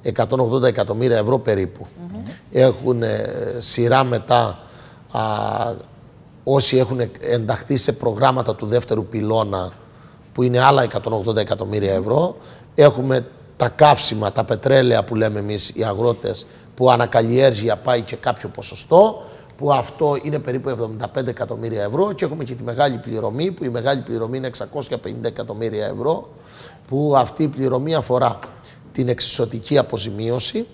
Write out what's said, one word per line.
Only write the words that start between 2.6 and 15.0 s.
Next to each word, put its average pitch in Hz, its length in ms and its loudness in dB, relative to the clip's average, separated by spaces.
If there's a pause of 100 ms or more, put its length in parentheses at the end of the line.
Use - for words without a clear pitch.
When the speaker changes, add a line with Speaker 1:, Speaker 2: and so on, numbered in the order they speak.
Speaker 1:
ε, 110 280 -4 (280)
σειρά 123 460 2
μετά, 117 540 0 (520)
α, 117 100 -4 (1200)
όσοι 131 320 4
έχουν 127 240 2 (200)
ενταχθεί 117 560 -2
σε 123 160 2
προγράμματα 120 600 0
του 110 120 -8
δεύτερου 110 400 0
πυλώνα, 104 680 -2 (600)
που 127 100 -2
είναι 123 180 4
άλλα 135 220 6
εκατόν 113 300 -2
ογδόντα 110 280 0
εκατομμύρια 101 540 -2
ευρώ. 123 420 0 (380)
Έχουμε 131 520 4 (300)
τα 123 120 2
καύσιμα, 110 640 4
τα 113 120 -2
πετρέλαια 120 600 2